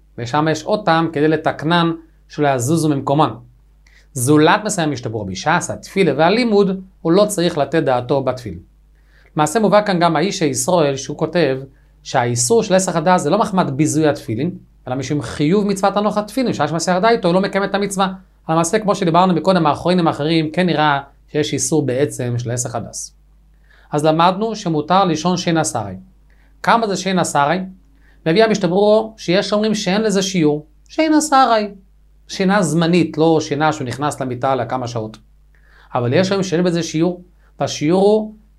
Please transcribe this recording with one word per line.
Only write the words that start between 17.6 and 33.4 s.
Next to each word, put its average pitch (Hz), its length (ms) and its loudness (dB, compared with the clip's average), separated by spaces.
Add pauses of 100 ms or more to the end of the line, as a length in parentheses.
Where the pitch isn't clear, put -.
את 196 100 -4
המצווה. 196 340 -2 (400)
למעשה, 165 300 0
כמו 208 160 0
שדיברנו 180 400 2
מקודם, 170 320 2
האחרונים 170 420 2
האחרים, 156 420 0
כן 180 160 0
נראה 151 340 2 (320)
שיש 147 200 -2
איסור 147 340 0
בעצם 123 520 -2
של 117 120 -6
היסח 123 240 -6
הדעת. 98 220 -10 (960)
אז 147 120 0
למדנו 180 520 2
שמותר 170 480 0
לישון 175 320 0
שינה 165 280 0
שרי. 101 300 -6 (680)
כמה 226 240 2
זה 190 100 -2
שינה 185 280 -2
שרי? 147 340 0 (680)
מביא 175 180 4
המשתברור 208 720 2
שיש 196 360 -2
אומרים 214 220 0
שאין 208 280 -2
לזה 196 200 0
שיעור. 151 440 0 (220)
שינה 311 320 2
שרי. 233 480 2 (600)
שינה 196 340 2
זמנית, 165 560 2
לא 160 220 4